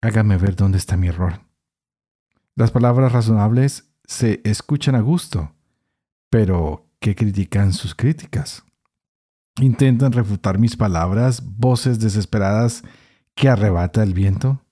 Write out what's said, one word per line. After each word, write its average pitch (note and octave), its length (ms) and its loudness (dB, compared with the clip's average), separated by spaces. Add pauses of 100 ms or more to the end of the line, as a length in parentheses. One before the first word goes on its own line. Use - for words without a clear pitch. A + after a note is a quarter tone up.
Hágame G#2+ 360 2
ver F#2 180 0
dónde G2 240 2
está - 180 -4
mi F2+ 100 0
error. E2+ 340 -4 (1120)
Las A2+ 160 2
palabras B2 400 2
razonables A2+ 800 2 (120)
se - 380 -2
escuchan C3+ 520 -2
a A#2 60 2
gusto, A2 520 -2 (800)
pero F2+ 580 0 (100)
¿qué G#2 160 0
critican G2 580 0
sus F#2 200 -8
críticas? - 720 -6 (960)
Intentan C3 520 2
refutar G2+ 480 -2
mis A2+ 160 2
palabras, G#2 680 0
voces A#2+ 560 -2
desesperadas G#2+ 840 -2 (520)
que C#3 140 2
arrebata G#2 540 0
el G2 100 0
viento. G2 580 0